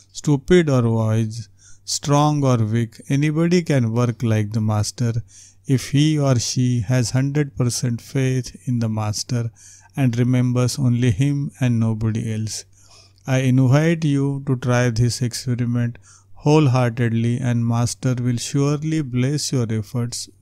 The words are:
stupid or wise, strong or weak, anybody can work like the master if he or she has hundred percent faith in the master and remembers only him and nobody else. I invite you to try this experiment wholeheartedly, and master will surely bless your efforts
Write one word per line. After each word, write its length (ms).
stupid 560
or 220
wise, 580
strong 580
or 160
weak, 500
anybody 540
can 300
work 320
like 280
the 80
master 520
if 240
he 280
or 220
she 400
has 300
hundred 460
percent 440
faith 560
in 140
the 80
master 600
and 200
remembers 640
only 320
him 400
and 200
nobody 420
else. 320
I 120
invite 520
you 420
to 100
try 340
this 300
experiment 760
wholeheartedly, 960
and 260
master 480
will 100
surely 680
bless 500
your 140
efforts 520